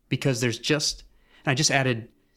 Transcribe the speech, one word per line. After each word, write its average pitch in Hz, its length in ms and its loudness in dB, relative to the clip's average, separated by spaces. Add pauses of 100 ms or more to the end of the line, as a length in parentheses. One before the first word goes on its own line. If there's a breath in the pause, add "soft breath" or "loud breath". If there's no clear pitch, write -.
because 131 320 0
there's 117 180 0
just, - 460 -2 (400 soft breath)
and 147 80 0
I - 20 2
just 147 160 2
added, 127 380 0 (280)